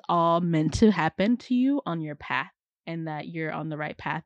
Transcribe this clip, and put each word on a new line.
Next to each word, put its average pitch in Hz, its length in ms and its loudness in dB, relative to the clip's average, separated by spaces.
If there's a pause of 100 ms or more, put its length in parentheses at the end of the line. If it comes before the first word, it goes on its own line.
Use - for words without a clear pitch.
all 170 340 4
meant 156 320 2
to 214 180 6
happen 185 460 2
to - 160 -4
you 269 320 2
on 165 160 -4
your 151 140 -8
path - 360 -6 (340)
and 165 220 -6
that 151 200 -8
you're 160 240 -6
on 156 180 -6
the 151 80 -6
right 151 200 -8
path 156 280 -6